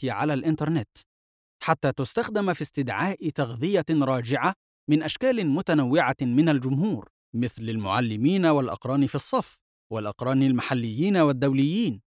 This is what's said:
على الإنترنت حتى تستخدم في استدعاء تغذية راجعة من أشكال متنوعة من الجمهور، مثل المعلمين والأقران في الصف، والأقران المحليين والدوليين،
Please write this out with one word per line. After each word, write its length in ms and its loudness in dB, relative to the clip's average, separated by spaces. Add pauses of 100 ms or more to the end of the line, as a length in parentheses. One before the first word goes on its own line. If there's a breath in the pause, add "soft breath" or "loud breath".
على 300 -2
الإنترنت 560 -2 (760)
حتى 280 0
تستخدم 640 -4
في 80 -8
استدعاء 680 -4
تغذية 600 -2
راجعة 640 0 (360)
من 140 4
أشكال 440 0
متنوعة 760 2
من 280 4
الجمهور، 600 0 (260)
مثل 260 -4
المعلمين 840 0
والأقران 600 0
في 80 -6
الصف، 400 -4 (360)
والأقران 520 0
المحليين 760 0
والدوليين، 920 0